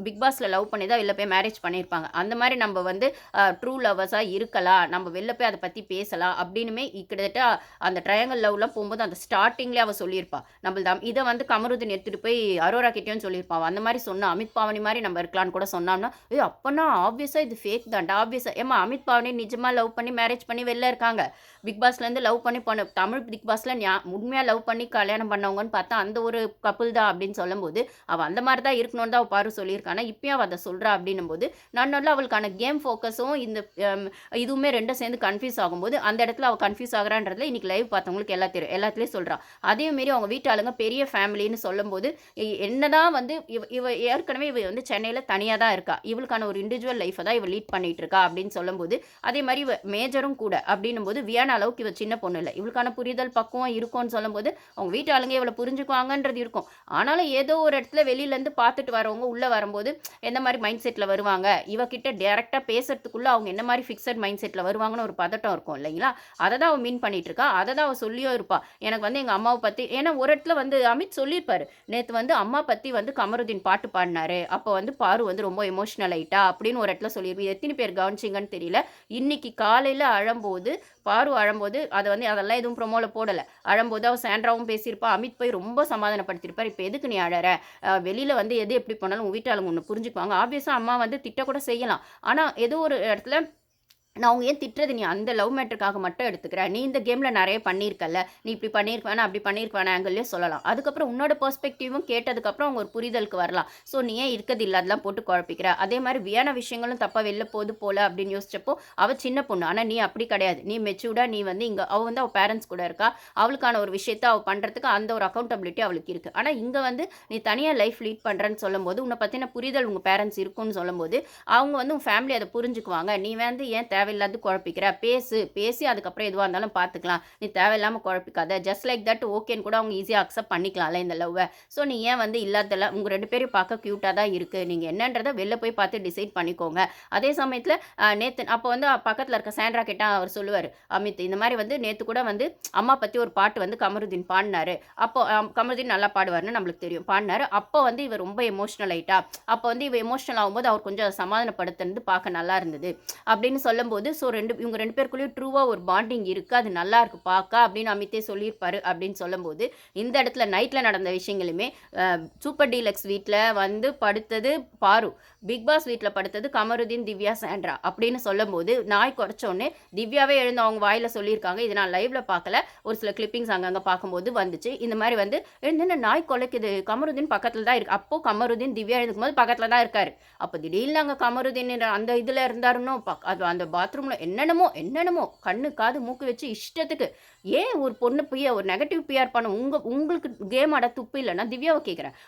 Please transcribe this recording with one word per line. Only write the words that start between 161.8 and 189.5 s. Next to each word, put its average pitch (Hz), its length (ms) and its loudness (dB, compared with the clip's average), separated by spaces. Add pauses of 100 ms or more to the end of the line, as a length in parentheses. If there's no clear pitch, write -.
அஹ், 180 260 2 (160)
சூப்பர் 285 320 2
டீலக்ஸ் 226 360 -2
வீட்ல 202 300 0 (160)
வந்து 208 460 0
படுத்தது 214 520 0 (280)
பாரு, 208 320 6 (320)
பிக் 226 240 -6
பாஸ் 311 200 4
வீட்ல 226 240 -2
படுத்தது 202 400 -4
கமருதீன், 233 540 0
திவ்யா, 208 320 -2
சாண்ட்ரா - 460 -4
அப்படின்னு 233 360 0
சொல்லும்போது, 196 540 0 (140)
நாய் 214 300 4
குறைச்ச 214 280 -4
உடனே 202 240 -2 (260)
திவ்யாவே 269 420 4
எழுந்து 247 260 2
அவங்க 220 180 2
வாயில 220 280 4
சொல்லியிருக்காங்க. 208 520 -2
இது 220 140 0
நான் 196 180 2
லைவ்ல 240 320 0
பார்க்கல, 180 320 0 (260)
ஒரு 220 140 -4
சில 208 160 -4
கிளிப்பிங்ஸ் 220 400 -4
அங்கங்க 185 300 0
பார்க்கும்போது 185 500 0
வந்துச்சு. 196 480 -2
இந்த 226 160 -2
மாதிரி 226 200 2
வந்து, 208 200 2 (240)
"எழுந்து 311 240 2
என்ன 359 140 2
நாய் 262 300 2
குலைக்குது, 247 440 -2 (120)
கமருதீன் 277 480 -2
பக்கத்துல 220 320 0
தான் 240 140 4
இருக்கு." 220 180 0
அப்போ 294 260 -2
கமருதீன் 233 540 0
திவ்யா 220 220 0
எழுந்துக்கும் 233 280 -2
போது 277 120 0
பக்கத்துல 240 300 4
தான் 240 160 6
இருக்காரு. 208 260 0 (300)
அப்போ 175 180 -6
திடீர்னு 208 420 0
அங்க 285 180 0
கமருதீன் 254 400 0 (300)
அந்த 220 280 0
இதுல 262 280 0
இருந்தாருன்னோ, 247 600 2
பக்-, - 220 -6
அது 185 200 -2
அந்த 175 240 0
பாத்ரூம்ல 247 500 -2
என்னென்னமோ, 302 540 2
என்னென்னமோ 302 500 -2 (180)
கண்ணு 226 320 -2
காது 247 260 0
மூக்கு 254 260 -8
வச்சு 247 240 -4
இஷ்டத்துக்கு, 294 560 -4 (380)
ஏன் 339 340 0
ஒரு 269 160 0
பொண்ணு 262 300 2
பி 262 180 -6
ஆர், 262 120 2
ஒரு 196 120 0
நெகட்டிவ் 285 360 0
பி 277 140 -4
ஆர் 254 160 2
பண்ண 233 180 0